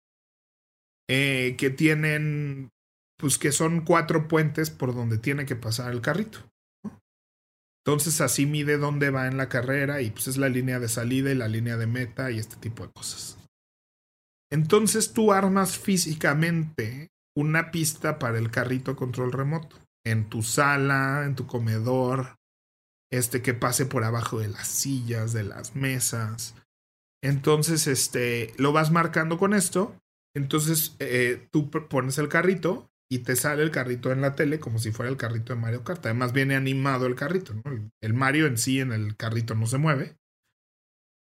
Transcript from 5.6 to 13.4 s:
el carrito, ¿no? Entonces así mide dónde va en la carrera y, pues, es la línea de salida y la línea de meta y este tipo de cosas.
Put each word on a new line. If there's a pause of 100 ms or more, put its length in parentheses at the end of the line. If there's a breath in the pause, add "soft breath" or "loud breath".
el
carrito, (440)
¿no? (840)
Entonces
así
mide
dónde
va
en
la
carrera
y,
pues,
es
la
línea
de
salida
y
la
línea
de
meta
y
este
tipo
de
cosas. (1120)